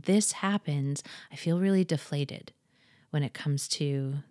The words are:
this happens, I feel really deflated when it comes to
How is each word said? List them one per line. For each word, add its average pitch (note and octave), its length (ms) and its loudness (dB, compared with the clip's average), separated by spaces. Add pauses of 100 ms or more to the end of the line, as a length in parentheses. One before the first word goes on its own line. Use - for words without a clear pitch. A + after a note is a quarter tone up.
this G#3 280 4
happens, D3 720 0 (280)
I - 40 -16
feel E3+ 240 2
really F#3+ 240 6
deflated - 680 -4 (600)
when D3 120 0
it - 100 -4
comes C#3+ 340 -2
to C#3 480 -2 (160)